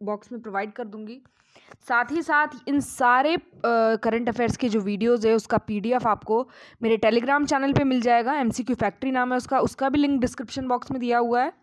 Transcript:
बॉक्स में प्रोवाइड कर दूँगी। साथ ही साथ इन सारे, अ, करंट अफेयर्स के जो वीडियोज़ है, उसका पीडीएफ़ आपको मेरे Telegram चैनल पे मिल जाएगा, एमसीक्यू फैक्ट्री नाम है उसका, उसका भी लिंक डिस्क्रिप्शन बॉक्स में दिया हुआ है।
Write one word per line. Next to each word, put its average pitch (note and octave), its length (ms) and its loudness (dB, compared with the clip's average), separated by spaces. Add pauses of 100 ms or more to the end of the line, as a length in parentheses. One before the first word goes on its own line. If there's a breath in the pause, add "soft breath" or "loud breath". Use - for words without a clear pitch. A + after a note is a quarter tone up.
बॉक्स G#3 280 -8
में A#3 100 -12
प्रोवाइड G#3 300 -6
कर A#3 160 -12
दूँगी। G#3+ 340 -14 (680 loud breath)
साथ A#3+ 240 0
ही E4 100 -2
साथ D4+ 260 2 (200)
इन C#4+ 120 0
सारे, C4 560 2
अ, - 60 -4 (540)
करंट A3+ 340 -2
अफेयर्स A#3 280 -2
के B3 120 0
जो G#3+ 100 0
वीडियोज़ G#3 480 0
है, A3 60 6
उसका A3 240 0
पीडीएफ़ A3 500 -2
आपको A3 420 0 (340 loud breath)
मेरे A3+ 140 2
Telegram A#3+ 520 2
चैनल C#4 240 0
पे D4 100 4
मिल B3+ 180 0
जाएगा, A#3 320 2
एमसीक्यू B3+ 420 -2
फैक्ट्री A3+ 360 -4
नाम B3 200 0
है B3+ 60 0
उसका, B3+ 220 -2
उसका C4 300 -2
भी C4+ 80 0
लिंक C#4+ 240 2
डिस्क्रिप्शन B3+ 460 -6
बॉक्स B3 240 -4
में C4 80 -4
दिया A#3+ 180 0
हुआ A#3+ 240 0
है। D4+ 220 -4